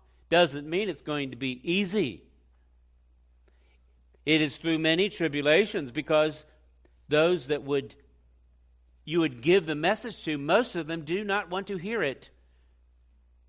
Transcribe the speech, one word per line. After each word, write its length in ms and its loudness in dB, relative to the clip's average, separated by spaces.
Doesn't 400 4
mean 200 -2
it's 120 -8
going 300 -4
to 60 -14
be 260 -4
easy. 580 -2
It 120 6
is 160 -2
through 200 -2
many 320 2
tribulations, 840 0
because 540 0
those 400 2
that 160 -2
would, 320 -4
you 180 0
would 200 0
give 240 4
the 80 -2
message 520 -2
to, 120 -2
most 380 2
of 100 -4
them 160 -6
do 220 -4
not 260 -2
want 160 -6
to 120 -6
hear 260 -4
it. 260 -4